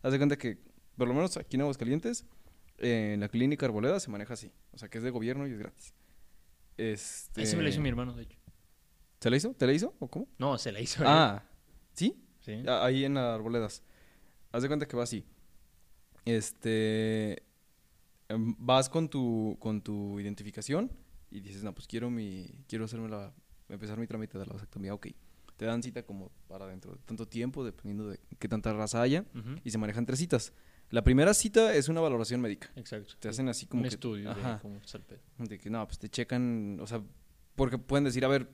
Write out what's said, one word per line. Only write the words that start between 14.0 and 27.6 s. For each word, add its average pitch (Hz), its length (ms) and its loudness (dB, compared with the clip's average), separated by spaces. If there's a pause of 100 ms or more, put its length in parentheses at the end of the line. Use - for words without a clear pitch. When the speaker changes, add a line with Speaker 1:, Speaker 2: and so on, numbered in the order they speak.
Speaker 1:
Haz 120 100 0
de 135 60 0
cuenta 147 200 0
que - 80 -8
va 120 80 0
así. 117 220 -6 (1000)
Este, 110 1160 0 (840)
em, 110 280 0
vas 131 320 4
con 160 200 0
tu, 113 500 0
con 107 220 -2
tu 101 380 -6
identificación 104 720 -4 (380)
y 101 100 -12
dices, 98 240 -12
"No, 101 100 -6
pues - 140 -14
quiero 117 220 -4
mi, 101 580 -8
quiero 110 180 -4
hacerme 113 240 -8
la, 101 240 -10 (360)
empezar 104 300 -8
mi 117 80 -4
trámite 110 300 -8
de 95 80 -6
la 98 80 -10
vasectomía". 101 400 -8
Ok. 104 140 -10 (500)
Te 107 80 -6
dan 117 180 -2
cita 120 200 -10
como 98 280 -12 (160)
para 95 200 -14
dentro 95 260 -14
de 98 120 -18
tanto 113 220 -8
tiempo, 131 360 -4